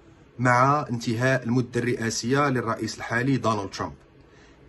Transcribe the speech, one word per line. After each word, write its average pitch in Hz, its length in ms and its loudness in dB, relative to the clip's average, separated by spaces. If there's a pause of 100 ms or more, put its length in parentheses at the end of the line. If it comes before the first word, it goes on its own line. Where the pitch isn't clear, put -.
(400)
مع 131 500 4
انتهاء 120 540 0
المدة 120 360 0
الرئاسية 120 680 0
للرئيس 110 480 -2
الحالي 123 400 0
دونالد 107 320 0
ترامب، 85 240 -8 (760)